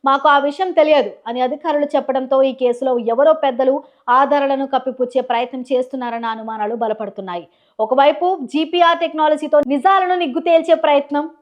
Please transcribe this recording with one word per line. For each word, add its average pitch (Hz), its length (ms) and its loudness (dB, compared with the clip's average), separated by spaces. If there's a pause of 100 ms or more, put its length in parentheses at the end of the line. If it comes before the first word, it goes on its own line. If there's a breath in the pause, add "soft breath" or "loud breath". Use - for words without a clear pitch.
మాకు 269 240 2
ఆ - 20 6 (120)
విషయం 359 320 -2
తెలియదు 294 320 4 (180)
అని 240 180 -6
అధికారులు 294 480 -2
చెప్పడంతో 262 440 0 (120)
ఈ - 100 -8
కేసులో 247 320 0 (220)
ఎవరో 294 180 4 (120)
పెద్దలు 262 300 0 (440 soft breath)
ఆధారాలను 277 560 0
కప్పిపుచ్చే 254 560 -2
ప్రయత్నం 247 400 -4
చేస్తున్నారన్న 247 640 -4
అనుమానాలు 220 500 -8
బలపడుతున్నాయి. 196 600 -8 (340)
ఒకవైపు 269 480 4 (260)
జీపీఆర్ 339 520 2
టెక్నాలజీతో 302 560 0 (140)
నిజాలను 370 500 0
నిగ్గు 302 240 -4
తేల్చే 330 280 4 (100)
ప్రయత్నం 285 400 0 (160)